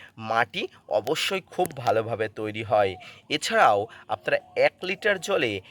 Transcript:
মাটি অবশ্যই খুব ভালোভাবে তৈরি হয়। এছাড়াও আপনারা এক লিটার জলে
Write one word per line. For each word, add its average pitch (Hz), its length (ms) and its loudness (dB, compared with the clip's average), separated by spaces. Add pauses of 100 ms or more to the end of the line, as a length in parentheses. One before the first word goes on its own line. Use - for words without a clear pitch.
(160)
মাটি 113 520 -2 (200)
অবশ্যই 147 520 -2
খুব 175 360 -4
ভালোভাবে 110 520 0
তৈরি 107 340 -8
হয়। 101 340 2 (320)
এছাড়াও 135 580 4 (220)
আপনারা 139 300 -2 (180)
এক 139 160 4 (100)
লিটার 190 380 -2
জলে 143 400 0 (100)